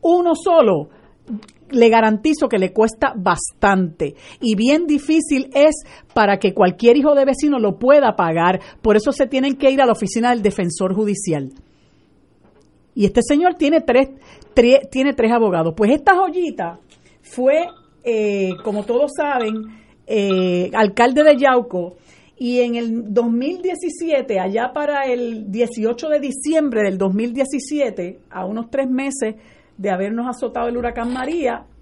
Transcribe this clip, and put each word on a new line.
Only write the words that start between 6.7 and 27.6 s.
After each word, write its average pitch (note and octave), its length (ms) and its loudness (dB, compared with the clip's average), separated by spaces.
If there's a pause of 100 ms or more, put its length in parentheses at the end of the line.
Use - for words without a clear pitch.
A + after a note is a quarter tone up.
hijo D4 200 4
de C#4 80 4
vecino C#4 340 0
lo G#3 220 -2
pueda C4 340 4
pagar. F3 460 0 (200)
Por G#3+ 140 2
eso G#3+ 160 2
se C4+ 160 0
tienen C4+ 300 -2
que C4+ 160 4
ir C4+ 100 2
a B3+ 40 6
la A#3+ 60 4
oficina A3+ 380 -2
del A#3 120 0
defensor F#3+ 520 -2
judicial. F#3 560 -4 (1400)
Y G3+ 120 2
este G#3+ 160 2
señor D#4+ 320 2
tiene D#4 260 2
tres, C4 300 2 (440)
tri-, C4 360 6
tiene C4+ 240 0
tres A3+ 180 0
abogados. F#3+ 420 0
Pues G#3+ 180 2
esta E4 220 4
joyita D#4+ 640 -4 (440)
fue, C#4+ 420 0 (400)
eh, G#3 460 -2 (120)
como G#3 200 -4
todos B3 340 0
saben, A#3+ 460 -2 (440)
eh, F#3 680 0
alcalde A#3+ 500 2
de D4 140 6
Yauco, A#3+ 580 0 (400)
y B3 220 -2
en A#3+ 160 0
el A3+ 400 -6
dos A#3 160 0
mil C4+ 320 -4
diecisiete, D#4+ 760 -4
allá G#3+ 360 -4
para D4 300 -2
el A#3 460 -6
dieciocho A#3 600 -4
de D4+ 100 0
diciembre C#4+ 640 -2
del F#3+ 160 -2
dos F#3+ 160 0
mil A3+ 180 -4
diecisiete, C4 840 -6 (100)